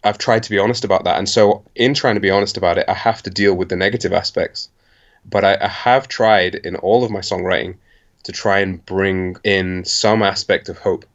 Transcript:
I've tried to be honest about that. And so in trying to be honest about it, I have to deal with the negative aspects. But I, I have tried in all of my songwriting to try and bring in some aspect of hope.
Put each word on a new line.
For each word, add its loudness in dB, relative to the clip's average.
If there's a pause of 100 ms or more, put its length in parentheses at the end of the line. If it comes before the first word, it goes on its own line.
I've 0
tried 2
to -10
be 0
honest 0
about 2
that. 0
And -4
so 4 (120)
in 2
trying 0
to -2
be 2
honest 0
about 2
it, -2
I 0
have -2
to -8
deal 2
with -4
the -4
negative -2
aspects. -4 (580)
But 0
I, 4
I -2
have 0
tried 2
in -8
all 2
of -4
my -6
songwriting -4 (460)
to -14
try 0
and -4
bring -2
in 0
some 0
aspect -2
of -12
hope. -4 (100)